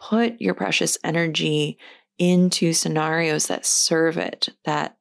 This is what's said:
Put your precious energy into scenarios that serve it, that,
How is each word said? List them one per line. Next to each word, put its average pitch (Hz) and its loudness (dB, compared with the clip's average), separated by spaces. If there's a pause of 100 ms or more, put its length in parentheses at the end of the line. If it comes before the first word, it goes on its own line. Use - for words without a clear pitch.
Put 226 -2
your 185 -2
precious - -2
energy 156 -2 (400)
into 180 4
scenarios 160 0
that - -4
serve 165 2
it, - -6 (160)
that, 151 -4